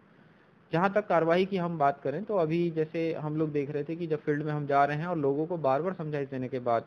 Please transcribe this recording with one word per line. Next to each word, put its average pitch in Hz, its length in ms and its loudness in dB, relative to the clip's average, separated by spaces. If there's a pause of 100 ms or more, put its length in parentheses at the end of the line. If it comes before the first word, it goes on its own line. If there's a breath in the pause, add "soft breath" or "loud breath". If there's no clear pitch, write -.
(720 soft breath)
जहाँ 185 200 2
तक 208 140 0
कार्रवाई 170 400 4
की 196 100 -4
हम 170 220 -2
बात 139 240 2
करें 147 220 -4
तो 208 120 -2
अभी 170 340 2
जैसे 160 440 -2
हम 151 220 -4
लोग 156 160 0
देख 143 180 -2
रहे 147 140 -4
थे 165 120 -6
कि 170 100 -6
जब 156 120 -2
फील्ड 151 240 -2
में 151 100 -4
हम 147 140 -4
जा 139 180 6
रहे 147 120 0
हैं 160 100 -4
और 175 120 -2
लोगों 143 280 0
को 175 100 -4
बार-बार 147 360 0
समझाइश 147 360 -6
देने 127 200 -6
के 131 100 -4
बाद 117 280 0